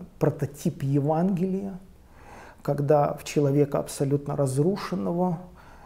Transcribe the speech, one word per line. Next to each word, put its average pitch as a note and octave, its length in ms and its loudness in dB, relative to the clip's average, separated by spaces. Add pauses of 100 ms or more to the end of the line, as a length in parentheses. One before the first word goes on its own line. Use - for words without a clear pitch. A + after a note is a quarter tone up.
(200)
прототип - 640 -2
Евангелия, F3+ 920 0 (840)
когда C#3+ 520 2
в - 120 -12
человека C#3+ 540 2
абсолютно C#3+ 580 -2
разрушенного, F3 1000 0 (460)